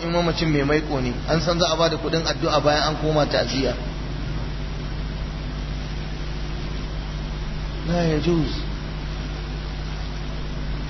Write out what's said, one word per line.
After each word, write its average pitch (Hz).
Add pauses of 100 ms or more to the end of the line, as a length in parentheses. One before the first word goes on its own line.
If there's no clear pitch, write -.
in 170
mamacin 165
mai 143
maiko 147
ne, 123 (140)
an 156
san 170
za 165
a 160
ba 165
da 156
kuɗin 151
addu'a 151
bayan 151 (100)
an 151
koma 151
ta'aziyya. 123 (4000)
La 175
yajuz. 160 (2250)